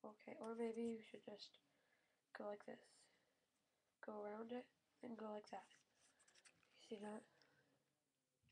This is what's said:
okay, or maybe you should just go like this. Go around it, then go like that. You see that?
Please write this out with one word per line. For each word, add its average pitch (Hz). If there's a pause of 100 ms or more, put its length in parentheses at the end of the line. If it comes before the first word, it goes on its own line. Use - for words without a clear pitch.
okay, -
or 226
maybe 233
you 220
should -
just - (800)
go 214
like 208
this. 233 (1200)
Go 214
around 214
it, 247 (400)
then 233
go 214
like 208
that. 190 (1120)
You -
see 202
that? 214 (1300)